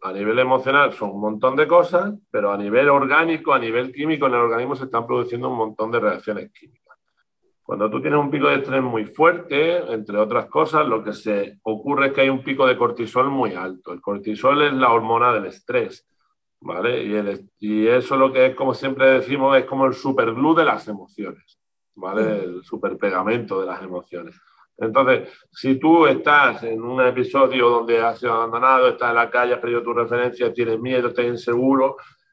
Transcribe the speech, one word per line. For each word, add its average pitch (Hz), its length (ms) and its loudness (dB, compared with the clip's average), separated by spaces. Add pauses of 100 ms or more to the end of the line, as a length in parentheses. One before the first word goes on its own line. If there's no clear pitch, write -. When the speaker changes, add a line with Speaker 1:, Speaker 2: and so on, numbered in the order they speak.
Speaker 1:
a 95 100 -8
nivel 107 260 -2
emocional 131 560 2
son 104 160 -8
un 98 100 -10
montón 107 340 0
de 147 140 2
cosas, 180 460 2 (160)
pero 101 200 -2
a 101 60 -2
nivel 107 320 2
orgánico, 147 640 2
a 135 60 4
nivel 123 340 -2
químico, 143 340 -2
en 127 80 0
el 120 60 2
organismo 120 340 0
se 131 100 -10
están 117 220 -4
produciendo 123 440 -4
un 123 80 -6
montón 110 320 -4
de 117 100 -2
reacciones 101 500 -4
químicas. - 460 -20 (680)
Cuando 104 280 -4
tú 127 100 -6
tienes 147 180 0
un 143 120 0
pico 143 180 0
de 139 80 2
estrés 135 260 -2
muy 113 220 -4
fuerte, 165 720 0 (160)
entre 107 240 -8
otras 110 300 0
cosas, 156 400 0
lo 110 180 -2
que 107 80 -8
se 101 520 -4
ocurre 135 420 -2
es 135 80 -2
que 135 80 2
hay 135 80 4
un 131 120 -4
pico 135 240 0
de 123 120 2
cortisol 120 500 0
muy 123 260 -2
alto. 92 380 -10
El 90 80 -14
cortisol 107 640 -2
es 147 100 2
la 131 180 2
hormona 117 440 2
del 101 120 -4
estrés, 110 600 -6 (520)
¿vale? 110 420 -4
Y, 104 120 -4
el 104 140 -2
est-, 95 300 -10
y 107 280 -2
eso 127 300 2
lo 135 160 4
que 131 140 6
es, 131 80 0
como 135 180 -2
siempre 135 380 2
decimos, 135 480 2
es 123 80 4
como 135 180 0
el 127 80 2
superglue 131 640 0
de 165 80 6
las 110 240 0
emociones, - 680 -14 (360)
¿vale? 95 280 -4
Speaker 2:
Mm. 107 200 -2 (140)
Speaker 1:
El 92 80 -12
superpegamento 98 960 -4
de 95 60 -4
las 92 160 -10
emociones. 90 520 -12 (440)
Entonces, 123 500 0 (240)
si 135 220 -2
tú 156 320 4
estás 139 560 2
en 113 180 -4
un 127 240 -2
episodio 127 640 2
donde 117 320 2
has 117 180 -2
sido 120 140 -2
abandonado, 123 560 2
estás 120 220 0
en 117 60 0
la 117 120 2
calle, 123 240 0
has 120 80 -2
perdido 120 220 -2
tu 120 100 -6
referencia, 123 640 -2
tienes 113 260 -2
miedo, 123 280 -2
estás 120 180 -2
inseguro, 131 720 0 (360)